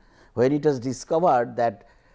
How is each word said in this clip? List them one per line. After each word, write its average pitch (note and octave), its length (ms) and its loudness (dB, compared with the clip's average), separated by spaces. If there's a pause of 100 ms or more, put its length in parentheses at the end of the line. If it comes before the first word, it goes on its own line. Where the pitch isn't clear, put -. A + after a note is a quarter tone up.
(340)
when B2+ 200 2
it D3 120 -2
was C#3+ 140 2
discovered C3 760 0
that A#2 300 -4 (280)